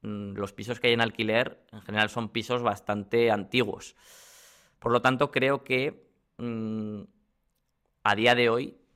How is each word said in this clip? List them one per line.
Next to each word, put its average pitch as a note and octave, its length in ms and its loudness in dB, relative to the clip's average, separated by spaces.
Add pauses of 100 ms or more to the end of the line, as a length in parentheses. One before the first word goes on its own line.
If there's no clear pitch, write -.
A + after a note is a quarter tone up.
mm, G#2 320 -10
los G2 180 -8
pisos A2+ 280 -10
que B2 80 2
hay A#2 60 6
en A#2 80 0
alquiler, A2+ 720 -2
en G#2+ 100 -20
general, G#2+ 280 0
son A2+ 200 -6
pisos A#2+ 320 -4
bastante G#2 680 0
antiguos. G#2 680 -2 (840)
Por A#2 140 0
lo A#2+ 100 4
tanto, C3 280 2
creo C3+ 340 0
que, C3 440 -4 (300)
mm, A2 640 -8 (1040)
a G#2 100 4
día A#2 200 4
de A#2+ 160 4
hoy, B2 260 -2 (200)